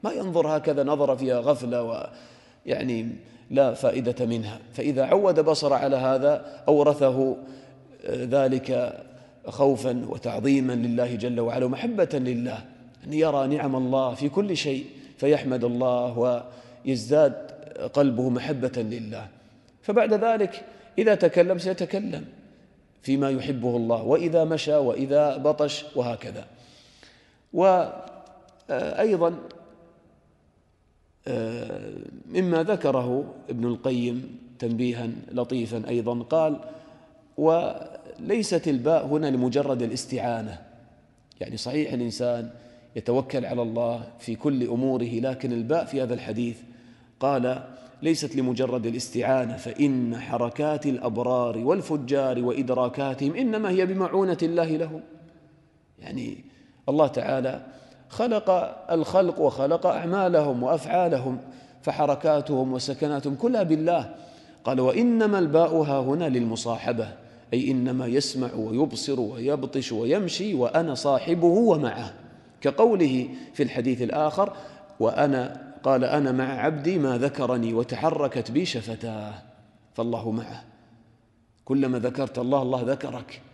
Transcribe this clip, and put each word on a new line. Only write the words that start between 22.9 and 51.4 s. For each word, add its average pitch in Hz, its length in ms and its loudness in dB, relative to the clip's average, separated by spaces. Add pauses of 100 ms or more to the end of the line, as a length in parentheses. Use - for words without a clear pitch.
فيما 135 280 0
يحبه 123 480 -2
الله، 117 260 0
وإذا 160 400 2
مشى 151 320 0
وإذا 139 640 2
بطش 147 480 0 (100)
وهكذا. 117 500 -4 (1080)
وأيضًا، - 1800 0 (1900)
آه، 113 680 -8 (360)
مما 175 340 0
ذكره 135 720 0 (160)
ابن 117 160 -4
القيم 120 720 -2 (220)
تنبيها 117 500 -2 (220)
لطيفا 120 580 -4
أيضًا، 120 340 -2
قال: 156 360 0 (800)
"وليست - 1300 0
الباء 151 380 2
هنا 151 220 0
لمجرد 127 540 0
الاستعانة". 113 800 -4 (800)
يعني 113 160 -8
صحيح 143 360 -4
الإنسان 120 560 -2 (460)
يتوكل 120 500 -2
على 120 160 -4
الله 117 420 -2 (160)
في 117 160 -6
كل 127 320 0
أموره، 120 520 0
لكن 127 320 -4
الباء 120 340 -2
في 135 180 -4
هذا 120 100 -2
الحديث 117 440 -6 (600)
قال: 131 440 0 (380)
"ليست 147 340 0
لمجرد 127 500 0
الاستعانة، 120 720 -2
فإن 123 600 0
حركات 135 680 -2
الأبرار 123 720 0